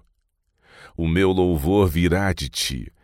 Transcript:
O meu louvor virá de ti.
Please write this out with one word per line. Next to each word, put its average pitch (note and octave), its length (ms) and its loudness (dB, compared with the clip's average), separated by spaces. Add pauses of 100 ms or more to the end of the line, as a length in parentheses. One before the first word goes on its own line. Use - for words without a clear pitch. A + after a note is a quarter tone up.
(960)
O E2 120 -4
meu F#2 240 2
louvor F2+ 560 2
virá F2 460 0
de C#2 160 -8
ti. - 420 -8 (120)